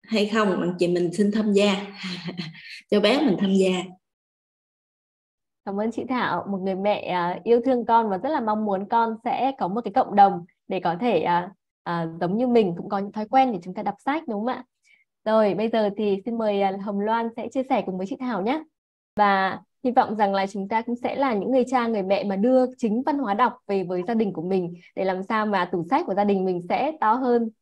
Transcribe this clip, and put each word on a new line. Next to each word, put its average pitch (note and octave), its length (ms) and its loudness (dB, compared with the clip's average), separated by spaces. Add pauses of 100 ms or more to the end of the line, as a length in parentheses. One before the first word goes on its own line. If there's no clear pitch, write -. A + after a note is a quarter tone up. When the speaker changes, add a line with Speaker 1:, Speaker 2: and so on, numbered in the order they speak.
Speaker 1:
hay G#3 220 0
không? G#3 240 2
Bạn F3 300 -2
chị F3 80 2
mình F3 260 0
xin G#3 180 2
tham G#3+ 220 0
gia, G3 320 2 (480)
<laughs> - 580 -14
cho G#3 80 4
bé A3+ 220 4
mình A#3 180 2
tham F#3+ 140 2
gia. F#3+ 160 4 (2000)
Speaker 2:
Cảm G3 140 -4
ơn A3+ 120 -2
chị - 180 -6
Thảo, G#3 420 -2
một G3 60 -2
người F#3+ 180 -2
mẹ, G3 240 0
à, F3 440 -2
yêu A#3 220 4
thương B3+ 200 0
con A3+ 240 4
và F#3+ 80 -2
rất G3 120 -4
là D4+ 120 0
mong G#3+ 240 -2
muốn G3+ 240 -2
con A3+ 340 0
sẽ B3 360 -2
có F#3 80 -2
một G#3 160 -4
cái G3 100 -6
cộng - 220 2
đồng F#3+ 300 6 (220)
để F#3+ 120 -2
có F3 220 -2
thể, A3+ 180 2
à, F3 320 0 (320)
à, E3+ 240 -2 (140)
giống F3+ 160 0
như B3+ 100 0
mình A3 300 4
cũng - 120 -12
có G3+ 100 -2
những G3+ 120 -8
thói G#3+ 160 -8
quen C4 240 4
để F#3+ 120 -4
chúng F#3 100 -12
ta G#3 100 -8
đọc G3 120 -4 (100)
sách, D#4 220 -4
đúng G#3 120 -4
không A3 80 -4
ạ? B3+ 160 -6 (600)
Rồi, G#3+ 280 4
bây G#3+ 160 -2
giờ A3 280 2
thì G3+ 280 0
xin A#3 120 -4
mời, G#3 240 0
à, G3 220 0
Hồng G3+ 160 -4
Loan A3+ 360 0
sẽ A3+ 180 -10
chia C4 160 -2
sẻ A3+ 160 0
cùng F#3 120 -6
với F#3 120 -6
chị C4+ 100 -6
Thảo B3 220 -4
nhé. C#4 220 -2 (520)
Và G3 440 2 (240)
hy B3 80 0
vọng A#3 240 2
rằng G#3 180 2
là G3 140 0
chúng G3 200 -8
ta A3 140 0
cũng A#3+ 140 -4
sẽ - 200 -4
là C4 180 0
những G3+ 180 -2
người C4 160 4
cha, B3 200 0
người A3 160 -2
mẹ F#3+ 200 0
mà G3 120 -2
đưa B3+ 300 4 (120)
chính A3+ 260 0
văn C#4+ 140 0
hóa A3 160 -2
đọc B3 200 2 (140)
về G3 160 0
với F3+ 240 -4
gia A#3+ 60 -2
đình A3 200 0
của D#3+ 80 -6
mình, F3+ 320 -2 (220)
để F#3+ 100 -2
làm F#3 180 -2
sao G#3+ 220 -2
mà G3 200 0
tủ F3+ 240 -4
sách D4 160 0
của G3+ 80 -4
gia G3+ 100 2
đình G3 220 2
mình F3+ 240 -2
sẽ B3 220 0 (100)
to A3 120 4
hơn A#3+ 360 2 (120)